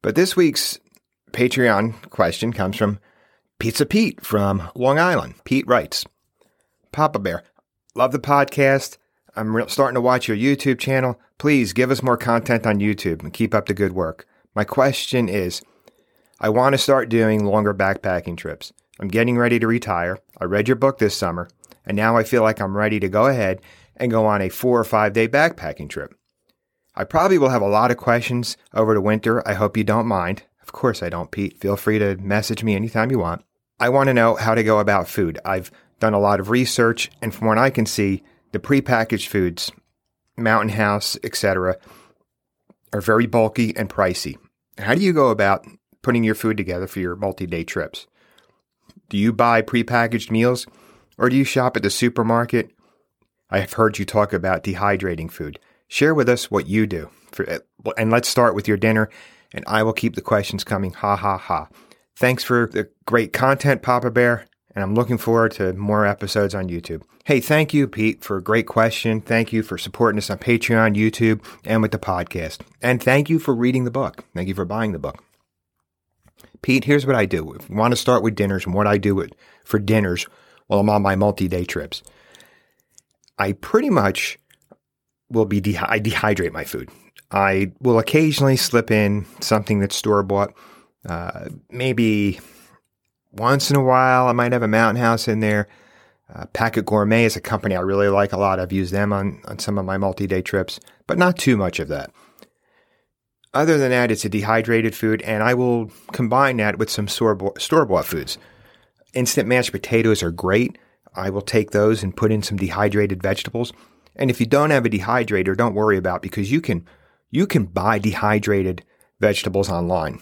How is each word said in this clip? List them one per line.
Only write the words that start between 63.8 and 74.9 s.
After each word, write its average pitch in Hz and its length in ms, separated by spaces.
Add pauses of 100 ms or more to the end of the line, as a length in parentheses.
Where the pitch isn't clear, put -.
Papa 123 280
Bear, 120 360 (280)
and 101 80
I'm 98 140
looking 117 220
forward 113 340
to 92 220
more 104 300
episodes 101 480
on 95 160
YouTube." 85 340 (240)
Hey, 143 120
thank 151 340
you, 143 140
Pete, 110 380
for 98 140
a 90 40
great 110 240
question. 113 540
Thank 113 320
you 110 100
for 95 160
supporting 107 400
us - 120
on - 80
Patreon, 113 580
YouTube, 110 480 (200)
and 110 160
with 107 120
the 110 60
podcast. 90 640 (180)
And 123 200
thank 143 300
you 165 80
for 147 160
reading 123 300
the 120 80
book. 127 320 (100)
Thank 90 140
you 95 60
for 92 100
buying 107 260